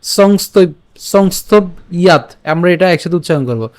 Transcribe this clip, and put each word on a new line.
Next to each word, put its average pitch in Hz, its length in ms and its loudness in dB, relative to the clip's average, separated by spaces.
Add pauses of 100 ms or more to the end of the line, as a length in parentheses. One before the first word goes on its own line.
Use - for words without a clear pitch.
সংস্তৈ-, 196 720 0 (260)
সংস্তব্যাৎ, 185 1200 0 (200)
আমরা 165 260 -2
এটা 175 200 2
একসাথে 170 260 -2
উচ্চারণ 156 280 -2
করবো 117 220 -6 (120)